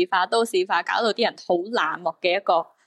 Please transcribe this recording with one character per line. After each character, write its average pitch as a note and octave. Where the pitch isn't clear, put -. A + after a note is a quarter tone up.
化、 F#3
都 A#3
市 -
化， F3+
搞 F#3+
到 A3+
啲 A3+
人 F3+
好 F#3
冷 F3
漠 E3
嘅 F3+
一 G3+
個 E3+